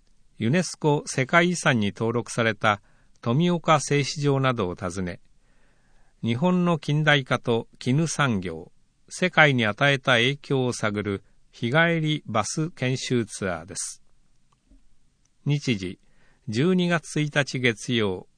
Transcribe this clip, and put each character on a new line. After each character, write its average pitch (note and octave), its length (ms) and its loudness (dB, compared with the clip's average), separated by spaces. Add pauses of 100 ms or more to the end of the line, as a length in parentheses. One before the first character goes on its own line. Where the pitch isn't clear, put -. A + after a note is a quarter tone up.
(360)
ユ A2 140 0
ネ F3 120 2
ス - 140 -8
コ D3 300 2
世 - 180 -2
界 F3 260 4
遺 F3 60 -2
産 C3+ 240 2
に G2+ 160 -2
登 A2+ 160 -2
録 A#2 180 -4
さ A#2+ 120 -2
れ A2+ 120 2
た G#2 280 0 (400)
富 D#3 280 2
岡 D#3+ 300 2
製 C#3+ 200 0
糸 C#3+ 200 -4
場 C#3 180 2
な C3+ 140 2
ど A2 160 -2
を F2+ 60 -6
訪 F2+ 260 -6
ね、 F2 200 -6 (1000)
日 A2+ 120 0
本 F3+ 320 0
の F3 120 0
近 D3+ 260 0
代 D3 200 4
化 B2+ 140 -2
と A#2 300 -2 (100)
絹 C#3+ 280 0
産 B2+ 340 0
業、 F2 300 -10 (380)
世 - 220 -2
界 D3+ 240 6
に A#2+ 100 2
与 C#3 280 2
え C#3 60 0
た C3 140 0
影 B2 240 2
響 C3 300 -2
を B2 80 -2
探 G#2 280 -2
る G2 220 -4 (280)
日 A#2 180 -4
帰 E3 320 2
り D3+ 240 -2
バ G#2+ 180 0
ス D#3+ 260 -4
研 B2+ 280 -4
修 A#2+ 260 0
ツ G2+ 260 -6
ア E2 120 -6
ー F2+ 40 -16
で F#2+ 100 -14
す。 - 260 -10 (1400)
日 C#3+ 320 0
時、 F#2 200 -8 (500)
十 C#3 260 2
二 F3+ 140 2
月 E3 320 -2
一 D3+ 140 -2
日 C#3 260 -2
月 B2 340 -2
曜 G2+ 320 -2 (120)